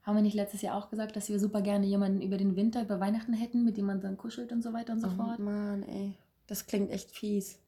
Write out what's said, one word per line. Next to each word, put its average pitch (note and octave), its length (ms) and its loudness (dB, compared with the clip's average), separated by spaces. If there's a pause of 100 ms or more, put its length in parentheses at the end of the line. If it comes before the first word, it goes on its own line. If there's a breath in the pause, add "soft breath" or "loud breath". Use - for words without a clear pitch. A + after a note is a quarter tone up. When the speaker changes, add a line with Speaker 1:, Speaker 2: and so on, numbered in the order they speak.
Speaker 1:
Haben G#3 140 2
wir G#3+ 60 6
nicht G#3 140 4
letztes G3+ 260 -2
Jahr G#3 140 -2
auch G#3 120 -6
gesagt, G#3+ 280 -6
dass G3+ 120 -6
wir G#3 100 0
super G#3 220 2
gerne G3+ 240 2
jemanden G3 380 4
über F#3+ 160 0
den F#3+ 180 4
Winter, A3+ 260 2
über G3+ 160 -2
Weihnachten A3 360 0
hätten, A#3+ 300 0
mit G#3 120 4
dem G3+ 100 0
man F#3+ 140 0
dann G3 160 -4
kuschelt A#3+ 360 -8
und A#3 100 0
so A3+ 100 -4
weiter A3+ 220 -4
und A3+ 60 0
so A3 80 0
Speaker 2:
Oh F#3 80 0
Speaker 1:
fort? G#3 220 -2
Speaker 2:
Mann, G#3 440 -2
ey. G3 320 -6 (320)
Das G3+ 200 -8
klingt G3+ 240 0
echt - 200 -6
fies. G3+ 580 -2